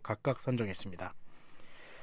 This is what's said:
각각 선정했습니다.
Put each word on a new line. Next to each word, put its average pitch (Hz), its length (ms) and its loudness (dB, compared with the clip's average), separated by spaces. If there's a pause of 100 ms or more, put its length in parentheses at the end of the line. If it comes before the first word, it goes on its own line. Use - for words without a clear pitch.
각각 123 360 4
선정했습니다. 98 760 2 (880)